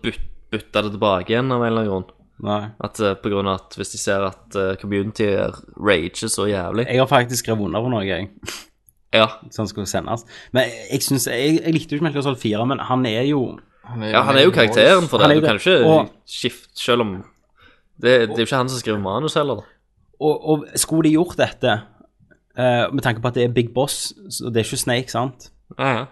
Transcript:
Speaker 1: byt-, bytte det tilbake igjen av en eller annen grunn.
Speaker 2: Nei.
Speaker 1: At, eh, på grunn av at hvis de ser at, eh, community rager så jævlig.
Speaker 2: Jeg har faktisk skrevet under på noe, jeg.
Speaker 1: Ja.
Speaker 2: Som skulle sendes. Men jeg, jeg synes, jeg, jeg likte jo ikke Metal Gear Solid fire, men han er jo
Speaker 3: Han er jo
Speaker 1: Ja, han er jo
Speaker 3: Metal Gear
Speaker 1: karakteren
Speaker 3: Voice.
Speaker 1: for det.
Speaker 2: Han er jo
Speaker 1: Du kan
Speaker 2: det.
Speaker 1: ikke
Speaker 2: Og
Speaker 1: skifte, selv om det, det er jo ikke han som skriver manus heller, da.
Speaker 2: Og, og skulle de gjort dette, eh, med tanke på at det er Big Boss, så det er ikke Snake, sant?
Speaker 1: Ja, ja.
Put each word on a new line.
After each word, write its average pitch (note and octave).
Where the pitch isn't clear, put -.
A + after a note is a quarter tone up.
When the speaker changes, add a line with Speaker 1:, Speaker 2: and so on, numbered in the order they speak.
Speaker 1:
byt-, -
bytte G#2+
det G#2
tilbake G2
igjen B2+
av A#2+
en A2+
eller A2+
annen G#2
grunn. F#2+
Speaker 2:
Nei. G#2
Speaker 1:
At, -
eh, G2+
på G#2
grunn G2
av F#2+
at -
hvis G#2
de G#2
ser G2
at, -
eh, F#2+
community G2+
rager G2+
så G2+
jævlig. G2+
Speaker 2:
Jeg B2
har C3
faktisk B2
skrevet G#2+
under F2
på B2+
noe, A2+
jeg. F#2+
Speaker 1:
Ja. A2
Speaker 2:
Som G#2+
skulle G2
sendes. A2
Men B2
jeg, A#2+
jeg C3
synes, C3+
jeg, C3+
jeg E3
likte -
jo -
ikke E3
Metal C#3
Gear C#3
Solid C3
fire, A2
men C3+
han B2+
er A2
jo D3
Speaker 3:
Han A2+
er G#2+
jo G#2+
Speaker 1:
Ja, B2
han C3+
er C3+
jo E3+
Speaker 3:
Metal D#3
Gear G#2
Speaker 1:
karakteren E3
Speaker 3:
Voice. D#3
Speaker 1:
for A#2
det. G#2
Speaker 2:
Han C#3+
er D3
jo D#3
Speaker 1:
Du D#3
kan A2
Speaker 2:
det. G2
Speaker 1:
ikke D#3+
Speaker 2:
Og D#3
Speaker 1:
skifte, -
selv A#2+
om G#2+
det, B2
det -
er A#2
jo A2+
ikke C#3
han B2+
som B2+
skriver G#2+
manus G#2
heller, D3
da. G2+
Speaker 2:
Og, -
og D3+
skulle D#3+
de D#3
gjort F3
dette, B2
eh, B2
med C3+
tanke A2+
på B2+
at A#2+
det B2
er A#2+
Big A#2+
Boss, -
så A#2+
det A2
er A2
ikke -
Snake, B2
sant? B2+
Speaker 1:
Ja, C3
ja. C3+